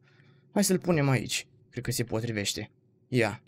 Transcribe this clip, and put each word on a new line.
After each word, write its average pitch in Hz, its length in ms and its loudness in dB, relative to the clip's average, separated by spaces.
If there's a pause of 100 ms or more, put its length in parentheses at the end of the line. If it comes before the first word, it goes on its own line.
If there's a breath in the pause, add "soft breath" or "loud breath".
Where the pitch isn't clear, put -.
(520 soft breath)
Hai 208 120 2
să-l 190 160 2
punem 143 300 2
aici. - 380 0 (220)
Cred 120 140 -10
că - 80 -4
se 117 120 -2
potrivește. 110 680 -4 (360)
Ia. 110 400 2